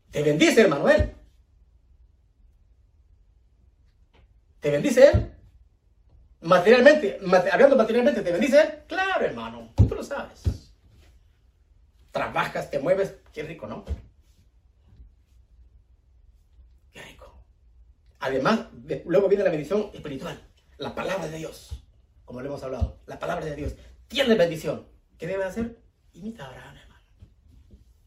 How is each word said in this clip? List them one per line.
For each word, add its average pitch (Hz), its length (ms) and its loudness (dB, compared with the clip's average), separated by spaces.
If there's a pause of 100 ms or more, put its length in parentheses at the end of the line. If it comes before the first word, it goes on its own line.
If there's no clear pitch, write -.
(120)
Te 147 120 -4
bendice, 190 380 6
hermano, 165 280 2
él. - 260 2 (3500)
¿Te 147 120 -2
bendice 240 380 4
él? - 240 0 (1080)
Materialmente, 214 800 6
mate-, 185 300 2
hablando 269 260 6
materialmente, 226 440 0
¿te 175 100 -4
bendice 262 300 4
él? - 260 -2
Claro, 381 380 -4
hermano, - 500 -12
tú - 200 2
lo - 80 -10
sabes. - 680 -10 (1400)
Trabajas, 147 600 -6
te 143 80 -6
mueves, 190 360 -2 (160)
qué 151 120 -10
rico, 151 240 -14
¿no? 113 180 -14 (3000)
Qué - 120 -20
rico. - 420 -20 (760)
Además, 139 520 -2
de-, - 340 -12
luego 185 240 2
viene 202 140 2
la 180 80 0
bendición 180 420 -4
espiritual, 151 480 -12 (360)
la 120 180 -12
palabra 175 320 -6
de 160 100 -10
Dios, - 460 -14 (420)
como 123 160 -16
lo 135 60 -12
hemos 143 160 -12
hablado, - 420 -8
la - 140 -16
palabra 165 260 -6
de 147 100 -8
Dios. 143 200 -8 (320)
Tiene 247 280 0
bendición. 160 520 -2 (320)
¿Qué 160 80 -10
debe 190 160 -6
hacer? 220 360 -10 (340)
Imita 214 320 -16
a 127 40 -18
Abraham, 135 280 -20
hermano. - 260 -20 (1040)